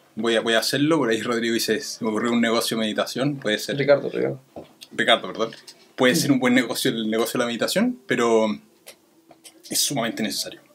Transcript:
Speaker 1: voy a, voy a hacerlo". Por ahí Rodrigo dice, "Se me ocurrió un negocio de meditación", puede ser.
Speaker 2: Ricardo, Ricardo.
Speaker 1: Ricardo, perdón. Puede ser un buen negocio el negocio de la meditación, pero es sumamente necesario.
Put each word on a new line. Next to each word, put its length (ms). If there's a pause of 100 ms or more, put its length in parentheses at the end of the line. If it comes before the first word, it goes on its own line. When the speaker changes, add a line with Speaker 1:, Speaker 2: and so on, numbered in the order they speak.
(160)
Speaker 1:
voy 200
a, 60
voy 140
a 40
hacerlo". 380
Por 140
ahí 100
Rodrigo 320
dice, 280
"Se 220
me 60
ocurrió 220
un 100
negocio 360
de 40
meditación", 560
puede 220
ser. 180
Speaker 2:
Ricardo, 320
Ricardo. 320 (520)
Speaker 1:
Ricardo, 340
perdón. 240 (440)
Puede 200
ser 160
un 80
buen 160
negocio 340
el 200
negocio 280
de 20
la 60
meditación, 600
pero 400 (1200)
es 100
sumamente 440
necesario. 380 (140)